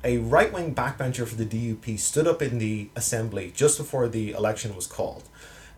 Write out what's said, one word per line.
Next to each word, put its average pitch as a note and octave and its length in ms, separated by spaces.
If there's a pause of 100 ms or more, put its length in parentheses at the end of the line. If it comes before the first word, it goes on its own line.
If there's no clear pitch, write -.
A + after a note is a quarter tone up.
a B2 120
right-wing D#3 560
backbencher B2+ 520
for A2 80
the A2 120
D A2 100
U A2+ 200
P A2 200
stood D#3 300
up E3 160
in A#2+ 160
the G#2+ 360
assembly A2 600
just - 240
before C3 280
the A2 260
election G#2+ 440
was F#2 100
called - 380 (540)